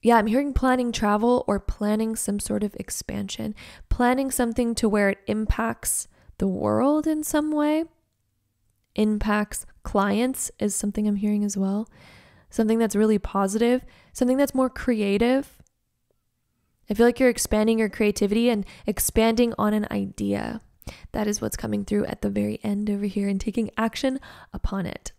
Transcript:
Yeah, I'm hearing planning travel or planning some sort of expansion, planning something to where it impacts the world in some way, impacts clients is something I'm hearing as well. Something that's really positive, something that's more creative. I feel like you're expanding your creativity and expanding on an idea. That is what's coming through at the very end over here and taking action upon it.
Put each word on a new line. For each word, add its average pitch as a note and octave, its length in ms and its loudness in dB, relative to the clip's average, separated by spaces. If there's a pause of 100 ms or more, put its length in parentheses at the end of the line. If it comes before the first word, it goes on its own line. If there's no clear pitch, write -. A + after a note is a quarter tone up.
Yeah, A#3 160 6
I'm G#3+ 100 4
hearing C4+ 260 0
planning B3+ 380 2
travel A3+ 560 2
or G3+ 120 0
planning G#3+ 560 -2
some G#3 240 -4
sort G#3 240 -4
of G3+ 120 -6
expansion, G3+ 800 -8 (340)
planning B3+ 400 2
something A#3 460 -2
to A3 140 2
where G3+ 200 2
it G3 180 -4
impacts A3 800 -4 (300)
the F#3+ 100 0
world A3 600 2
in D#4 160 -2
some D4+ 280 0
way, D4+ 340 0 (1080)
impacts G#3 720 0 (180)
clients G#3 760 0
is G3+ 160 -2
something G#3 320 -2
I'm G#3 80 0
hearing G#3 280 0
as G3+ 140 -2
well. G3 320 -2 (600)
Something A3+ 260 2
that's A3 180 2
really G#3+ 220 4
positive, A3 680 0 (300)
something B3+ 240 2
that's C#4 160 2
more C4 160 2
creative. A#3 920 0 (1300)
I G#3 40 -2
feel A3+ 120 6
like A#3+ 140 4
you're B3+ 100 6
expanding A3 500 2
your A3 100 2
creativity G#3 600 2
and G#3 160 0 (200)
expanding A3+ 720 2
on G#3 160 0
an G#3 160 -2
idea. G3 720 -4 (500)
That G#3+ 160 -2
is G#3 140 -4
what's - 160 -6
coming G#3 260 -4
through G#3 220 0
at - 160 -8
the G#3 80 -2
very G#3 340 -4
end G#3 260 -2
over G3+ 160 -2
here G3+ 220 -2
and G3 140 -2
taking A3 360 -4
action C4 420 -2 (340)
upon - 320 -4
it. - 340 -10